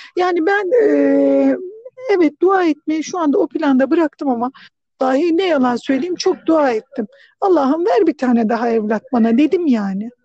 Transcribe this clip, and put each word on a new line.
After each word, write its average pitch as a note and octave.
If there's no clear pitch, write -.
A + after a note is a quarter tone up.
Yani F4+
ben, G4+
e, C#4
evet, F4
dua F#4+
etmeyi D#4
şu -
anda D4+
o D#4
planda C4+
bıraktım D#4+
ama A#3+
dahi C#4
ne F#4+
yalan B3+
söyleyeyim, C#4
çok -
dua D4+
ettim. A3
"Allah'ım E4
ver A#4
bir D#4
tane A#3+
daha A#3
evlat G#3+
bana." A#3
dedim E4
yani. G#3